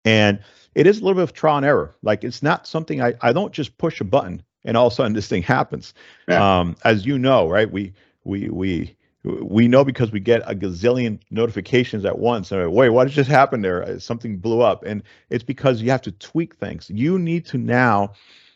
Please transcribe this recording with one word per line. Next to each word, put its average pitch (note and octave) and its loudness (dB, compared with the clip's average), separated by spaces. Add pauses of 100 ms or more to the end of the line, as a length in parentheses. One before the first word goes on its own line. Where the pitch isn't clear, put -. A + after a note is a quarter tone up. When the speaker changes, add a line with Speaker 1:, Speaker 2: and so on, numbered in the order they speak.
Speaker 1:
And G#2 4 (360)
it D3 4
is G#3 4
a - -12
little F#3+ 0
bit F3+ 0
of - -6
trial D3+ 0
and C#3 0
error. G2+ 0
Like, G#2+ -2
it's A#2+ -10
not D#3 -2
something D#3+ -6
I, A#2+ 0
I A#2+ 2
don't F#3 -4
just - -8
push - -4
a - -6
button F#2 -2 (200)
and A#2 -2
all B2 6
of A#2 0
a - -14
sudden A2+ 0
this G#2+ -4
thing G2 -2
happens. - -2 (340)
Speaker 2:
Yeah. F#2 2
Speaker 1:
Um, F2 -2
as A2 2
you C#3 -2
know, B2 2
right, G#2 0
we, F#2+ -8 (300)
we, G2 -6
we, F2+ -4 (280)
we G#2+ 0
know C3 6
because A#2+ -2
we G#2 -4
get A2+ 2
a A2+ -6
gazillion G2+ -2 (120)
notifications A2 -2
at G2 -4
once. A2 -2
And, F2+ -2
"Wait, A#2+ 4
what B2+ 4
just C#3 -2
happened C3+ 4
there? F2+ -2
Uh, F#2+ -10
something A2+ -10
blew A2+ 0
up." G2+ 2
And G2+ -8 (280)
it's A#2 -4
because C3 -2
you A#2 -2
have B2+ 0
to G#2 -10
tweak - -8
things. - -12
You D3 -2
need E3+ -4
to C3+ -6
now A#2 2 (420)